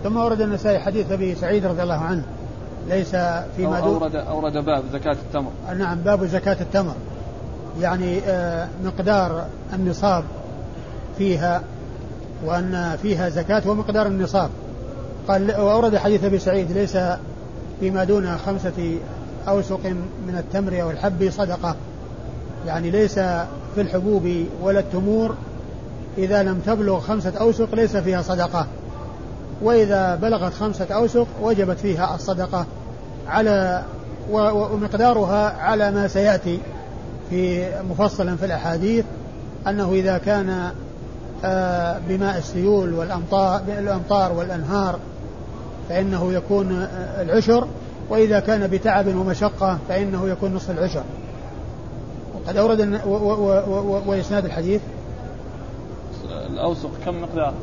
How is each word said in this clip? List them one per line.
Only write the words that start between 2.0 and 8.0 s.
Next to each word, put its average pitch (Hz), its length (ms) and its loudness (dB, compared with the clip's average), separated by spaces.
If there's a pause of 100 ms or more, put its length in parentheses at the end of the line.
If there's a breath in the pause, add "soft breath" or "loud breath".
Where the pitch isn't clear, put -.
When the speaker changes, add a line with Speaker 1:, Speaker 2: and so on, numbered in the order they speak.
Speaker 1:
"ليس 185 260 0 (400)
فيما 180 240 0
Speaker 2:
أو - 40 -2
Speaker 1:
دون"، 165 100 4
Speaker 2:
أورد، 226 220 0
أورد 151 500 -2
باب 151 180 2 (100)
زكاة 147 180 -2
التمر. 139 400 -4 (260)
Speaker 1:
نعم، 175 200 0
باب 190 280 2
زكاة 185 360 0
التمر، 175 320 0 (880)
يعني، 180 380 0